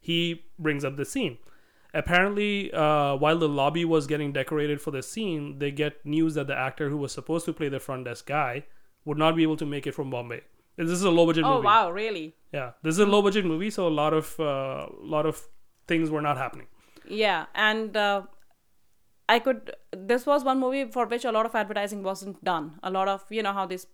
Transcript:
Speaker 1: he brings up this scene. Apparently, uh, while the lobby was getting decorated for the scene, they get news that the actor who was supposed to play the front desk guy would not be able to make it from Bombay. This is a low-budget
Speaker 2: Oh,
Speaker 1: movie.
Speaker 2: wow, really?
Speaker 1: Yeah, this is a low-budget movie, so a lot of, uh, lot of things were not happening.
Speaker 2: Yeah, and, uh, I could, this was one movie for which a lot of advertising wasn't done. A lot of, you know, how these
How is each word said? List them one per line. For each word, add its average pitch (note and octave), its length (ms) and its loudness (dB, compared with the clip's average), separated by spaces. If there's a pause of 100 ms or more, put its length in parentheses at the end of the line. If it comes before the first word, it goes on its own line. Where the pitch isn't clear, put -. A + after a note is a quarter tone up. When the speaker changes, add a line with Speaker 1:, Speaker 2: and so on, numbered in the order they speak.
Speaker 1:
he E3+ 440 -2 (140)
brings D3+ 240 -2
up C#3 140 -4
this C#3 160 -6
scene. F3 240 -2 (560)
Apparently, G3+ 800 0
uh, D3 440 2
while D3+ 220 4
the D#3+ 100 2
lobby D3 360 2
was D#3+ 220 2
getting D3 260 -2
decorated D3 480 -2
for D3+ 100 -6
the D3 120 -6
scene, D3+ 560 -6
they C#3+ 120 -2
get D3 360 -2
news D#3 280 2
that C#3+ 120 -2
the C#3 100 -4
actor C3 320 -4
who D3 80 -2
was C#3 160 -4
supposed E3 320 -4
to E3+ 80 -4
play D#3+ 160 -4
the C3+ 120 -4
front C3 260 -8
desk A#2+ 200 -10
guy C3+ 380 -2 (400)
would D3 140 -4
not D#3+ 180 4
be E3 60 4
able D#3 160 2
to D#3 80 -6
make C#3+ 200 -6
it C#3 80 -6
from C#3 140 -6
Bombay. A#2+ 320 -8 (380)
This D#3+ 100 0
is F3 140 0
a G3 80 4
low-budget E3 340 6
Speaker 2:
Oh, C4+ 120 4
Speaker 1:
movie. A3 100 2
Speaker 2:
wow, G3+ 240 6
really? F#3 440 -6 (180)
Speaker 1:
Yeah, C3 180 -6 (120)
this D#3+ 120 0
is F3+ 60 2
a G#3 60 8
low-budget G3+ 380 4
movie, F3 260 0
so G3 160 -2
a D#3+ 120 2
lot D#3 160 2
of, D#3 260 -2
uh, C3+ 460 -4 (300)
lot D3+ 100 2
of D#3 160 -2 (440)
things D#3+ 240 2
were D3+ 120 -2
not D3 160 0
happening. - 280 -8 (420)
Speaker 2:
Yeah, G3 360 2 (100)
and, G#3+ 420 2
uh, G3+ 260 2 (1040)
I A#3 100 8
could, A#3 360 -2 (180)
this G3 320 0
was C#4+ 200 4
one C4 160 2
movie C4 240 0 (120)
for B3 80 2
which A#3+ 220 -4
a A#3 60 0
lot A3 120 2
of A3+ 100 -6
advertising G#3 480 -2
wasn't F#3+ 400 -8
done. D#3+ 300 -2 (100)
A F#3 80 -6
lot F#3+ 180 0
of, G3 220 -4
you A3 120 -4
know, G3 100 0
how G3 140 -2
these F#3 260 -10